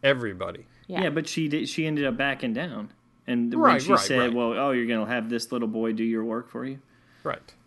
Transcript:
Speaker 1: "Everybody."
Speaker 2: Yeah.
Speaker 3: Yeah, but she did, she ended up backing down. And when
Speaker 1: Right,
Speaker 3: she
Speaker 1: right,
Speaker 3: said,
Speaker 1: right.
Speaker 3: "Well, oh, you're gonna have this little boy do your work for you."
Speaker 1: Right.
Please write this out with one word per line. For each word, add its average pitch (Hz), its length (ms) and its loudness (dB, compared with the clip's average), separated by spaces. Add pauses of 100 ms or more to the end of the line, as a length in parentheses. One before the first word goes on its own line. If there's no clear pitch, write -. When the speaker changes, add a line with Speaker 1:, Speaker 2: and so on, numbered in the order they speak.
Speaker 1:
"Everybody." 101 640 0 (220)
Speaker 2:
Yeah. 185 160 -2
Speaker 3:
Yeah, 160 60 2
but 151 180 -2
she 160 180 -2
did, 151 220 -2
she 160 180 -2
ended 151 180 0
up 127 120 0
backing 131 360 0
down. 117 380 -6 (380)
And 120 260 0
when 156 80 2
Speaker 1:
Right, 165 200 8
Speaker 3:
she 135 100 2
Speaker 1:
right, 135 80 6
Speaker 3:
said, 131 180 2
Speaker 1:
right. 123 160 2
Speaker 3:
"Well, 117 200 0
oh, 135 180 0
you're 123 140 0
gonna 113 200 0
have 113 240 -2
this 117 220 -4
little 117 160 -2
boy 113 240 -2
do 110 120 -2
your 113 200 0
work 117 260 -6
for 123 160 -8
you." 135 140 -10 (420)
Speaker 1:
Right. - 320 -8 (120)